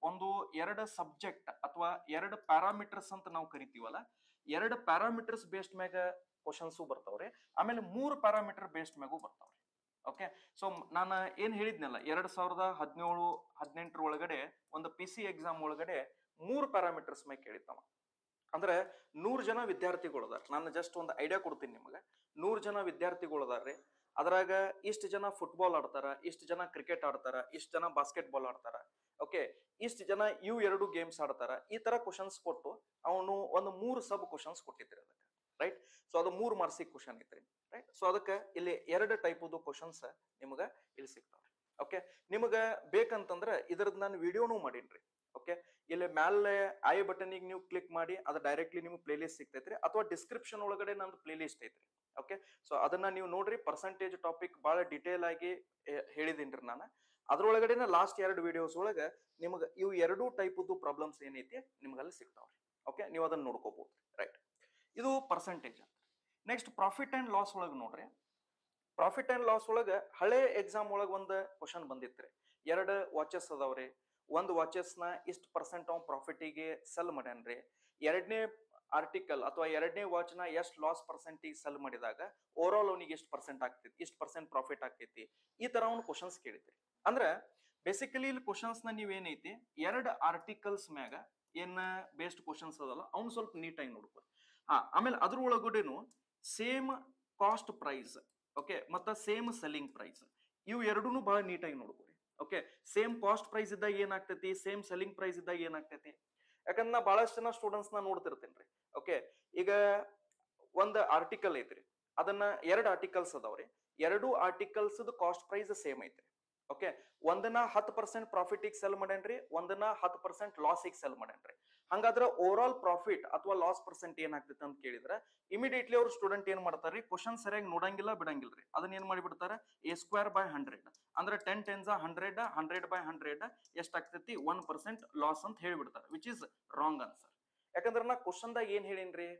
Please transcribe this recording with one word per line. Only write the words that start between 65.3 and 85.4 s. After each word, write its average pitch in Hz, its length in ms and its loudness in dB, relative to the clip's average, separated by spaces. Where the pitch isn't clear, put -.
ಅಂತ. - 100 -20
Next 233 240 -4
profit 226 420 0
and 262 180 -2
loss 202 280 2
ಒಳಗ್ 165 200 -4
ನೋಡ್ರಿ. 120 280 -10
Profit 262 300 2
and 247 160 2
loss 220 260 6
ಒಳಗ 226 200 4
ಹಳೆ 226 320 6
exam 208 460 0
ಒಳಗ್ 202 200 2
ಒಂದ್ 190 460 -2
question 165 260 -10
ಬಂದಿತ್ರಿ. 131 440 -10
ಎರಡ್ 185 500 2
watches 156 360 -2
ಅದಾವ್ರಿ. 131 360 -2
ಒಂದ್ 180 220 2
watches 170 480 0
ನ 175 40 -6
ಇಷ್ಟ್ - 260 -10
percent 170 360 -4
ಅವ್ನ್ 165 160 -4
profit 147 380 -6
ಗೆ 156 420 -6
sell 170 260 -4
ಮಾಡ್ಯಾನ್ರಿ. 120 460 -8
ಎರಡನೇ 185 380 2
article 156 500 0
ಅಥವಾ 160 220 0
ಎರಡನೇ 165 380 0
watch 175 340 -2
ನ 180 40 -8
ಎಷ್ಟ್ 170 380 -2
loss 156 280 0
percent 156 340 -14
ಗೆ 156 120 -10
sell 143 240 -8
ಮಾಡಿದಾಗ 120 440 -6
overall 196 320 6
ಅವ್ನಿಗೆ 180 240 -4
ಎಷ್ಟ್ - 180 -12
percent 135 320 -8
ಆಗ್ತೈತಿ, 123 400 -8
ಇಷ್ಟ್ - 160 -14
percent 156 300 -8
profit 135 340 -2
ಆಗ್ತೈತಿ, 117 400 -12